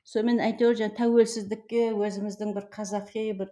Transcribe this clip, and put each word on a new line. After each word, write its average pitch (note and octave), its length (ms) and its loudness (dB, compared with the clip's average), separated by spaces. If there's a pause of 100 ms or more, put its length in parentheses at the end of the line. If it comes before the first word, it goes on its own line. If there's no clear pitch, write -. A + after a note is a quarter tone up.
Сонымен A#3 320 2
әйтеуір A3+ 400 2
жаңа G#3 200 -2
тәуелсіздікке A3+ 960 2
өзіміздің G#3 600 -4
бір G3+ 160 -8
қазақи G#3 540 -6 (140)
бір F#3+ 140 -6